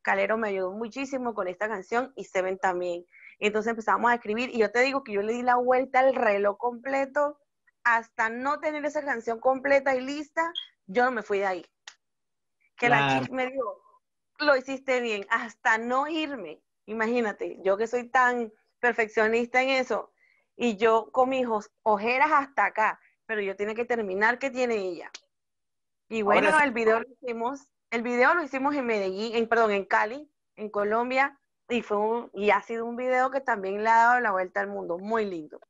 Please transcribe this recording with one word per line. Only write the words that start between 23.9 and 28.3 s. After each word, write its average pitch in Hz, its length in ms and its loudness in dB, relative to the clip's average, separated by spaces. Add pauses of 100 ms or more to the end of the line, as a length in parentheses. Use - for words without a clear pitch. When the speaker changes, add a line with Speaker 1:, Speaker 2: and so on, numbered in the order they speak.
Speaker 1:
¿qué 269 140 -4
tiene 240 240 -2
ella? 185 340 -6 (1000)
Y 220 120 -4
bueno, 202 280 4
Speaker 2:
Ahora 311 100 6
sí. 294 60 6
Speaker 1:
el 262 80 -2
video 226 260 2
lo 240 100 -8
hicimos, 247 580 -8 (220)
el 226 140 -4
video 247 320 4